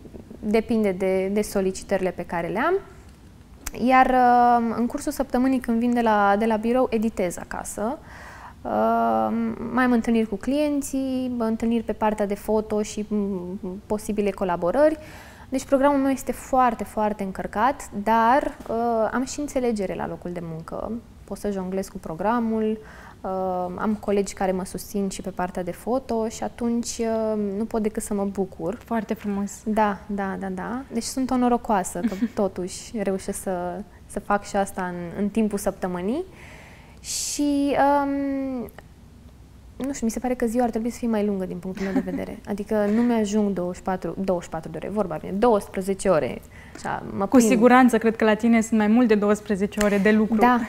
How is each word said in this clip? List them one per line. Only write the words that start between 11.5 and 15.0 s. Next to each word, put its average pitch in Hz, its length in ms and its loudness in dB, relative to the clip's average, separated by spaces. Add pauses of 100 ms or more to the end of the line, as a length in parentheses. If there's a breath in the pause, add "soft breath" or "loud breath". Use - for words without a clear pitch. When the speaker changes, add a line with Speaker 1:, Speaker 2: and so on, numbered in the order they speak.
Speaker 1:
pe - 80 -2
partea 214 340 0
de 202 80 -2
foto 214 480 0
și, 208 260 -6
mm, 196 520 -4 (260)
posibile 208 440 -2
colaborări. 190 680 2 (500 loud breath)